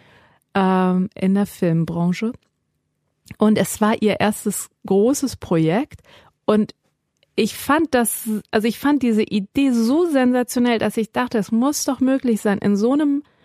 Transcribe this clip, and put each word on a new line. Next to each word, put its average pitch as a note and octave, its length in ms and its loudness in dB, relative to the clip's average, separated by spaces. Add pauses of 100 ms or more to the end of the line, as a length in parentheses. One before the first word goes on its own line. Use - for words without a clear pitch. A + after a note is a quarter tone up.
(540)
ähm, F#3 640 2
in F#3+ 180 0
der G3+ 120 0
Filmbranche. E3+ 840 -2 (1080)
Und G#3+ 200 4
es - 220 -2
war G#3+ 200 2
ihr G#3 200 0
erstes - 480 -4 (180)
großes A#3 480 0
Projekt. E3+ 680 -2 (420)
Und G#3+ 320 0 (580)
ich G#3+ 220 -2
fand D4+ 360 0
das, A#3 360 -2 (240)
also A3 160 0
ich A3 100 -4
fand C#4+ 240 0
diese A3 220 2
Idee B3 480 -2
so A#3+ 340 2
sensationell, B3 720 0
dass G#3+ 180 -2
ich A3 140 -2
dachte, B3 280 -2
es G3 120 -4
muss B3 340 0
doch C4 140 -2
möglich C4 420 0
sein, G3+ 180 0
in G3+ 180 0
so A3+ 160 2
einem C#4+ 320 0 (200)